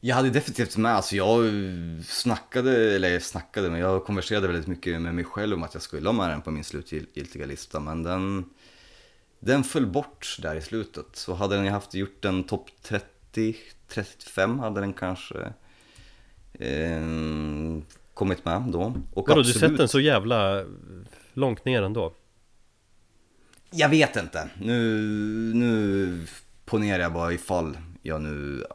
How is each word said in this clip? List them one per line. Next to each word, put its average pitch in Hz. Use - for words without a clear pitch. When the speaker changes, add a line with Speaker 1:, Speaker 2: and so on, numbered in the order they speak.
Speaker 1:
Jag 123
hade 131
definitivt 123
med, 110
alltså 98
jag 110
snackade, 120
eller 90
snackade, 90
men 85
jag 95
konverserade 101
väldigt 85
mycket 85
med 85
mig 85
själv 104
om 82
att -
jag 80
skulle 76
ha 113
med 98
den 76
på 82
min 76
slutgiltiga 73
lista, 71
men 78
den, 95
den 131
föll 135
bort -
där 78
i 78
slutet. -
Så -
hade 98
den 98
ju 98
haft, 101
gjort 98
en 95
topp -
trettio, -
trettiofem -
hade 107
den 98
kanske, -
ehm, 78
kommit 95
med 85
då. 98
Och 98
Speaker 2:
Vadå, 156
du 120
Speaker 1:
absolut 117
Speaker 2:
sett 156
den 131
så 135
jävla 107
långt 127
ner 127
ändå? 98
Speaker 1:
Jag 151
vet 156
inte. 82
Nu, 113
nu 98
ponerar 104
jag 85
bara 85
ifall 85
jag 78
nu 71